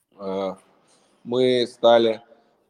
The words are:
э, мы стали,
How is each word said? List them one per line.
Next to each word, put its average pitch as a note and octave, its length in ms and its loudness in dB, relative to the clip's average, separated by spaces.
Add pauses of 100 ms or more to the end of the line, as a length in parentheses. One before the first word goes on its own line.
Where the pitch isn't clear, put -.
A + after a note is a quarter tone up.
(180)
э, F#2+ 360 -8 (680)
мы B2 440 0
стали, A2+ 540 2 (480)